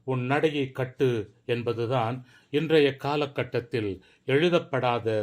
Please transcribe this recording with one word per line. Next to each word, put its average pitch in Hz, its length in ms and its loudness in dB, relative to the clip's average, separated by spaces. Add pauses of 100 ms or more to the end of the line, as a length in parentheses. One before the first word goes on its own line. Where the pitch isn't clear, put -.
உன் 127 220 -2
நடையை 147 420 0
கட்டு 131 400 -2 (380)
என்பதுதான் 117 720 -2 (360)
இன்றைய 151 440 4
காலகட்டத்தில் 127 960 -4 (360)
எழுதப்படாத 131 960 2